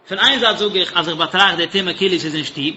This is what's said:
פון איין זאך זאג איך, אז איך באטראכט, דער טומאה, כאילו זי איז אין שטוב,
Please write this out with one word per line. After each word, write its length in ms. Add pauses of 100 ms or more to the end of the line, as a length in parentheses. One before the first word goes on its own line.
פון 100
איין 220
זאך 160
זאג 200
איך, 200
אז 120
איך 80
באטראכט, 420
דער 80
טומאה, 280
כאילו 240
זי 80
איז 80
אין 100
שטוב, 200 (120)